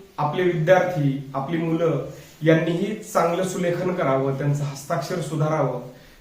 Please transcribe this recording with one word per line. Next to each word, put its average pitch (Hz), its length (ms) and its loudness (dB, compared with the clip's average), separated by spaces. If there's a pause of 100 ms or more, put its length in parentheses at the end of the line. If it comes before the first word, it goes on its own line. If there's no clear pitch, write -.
(180)
आपले 151 240 0
विद्यार्थी, 165 920 2
आपली 143 240 -2
मुलं 165 480 0 (360)
यांनीही 160 520 4
चांगलं 175 540 0
सुलेखन 180 460 -2
करावं, 135 440 0
त्यांचं 143 260 0
हस्ताक्षर 170 560 -4
सुधारावं, 151 600 -2 (380)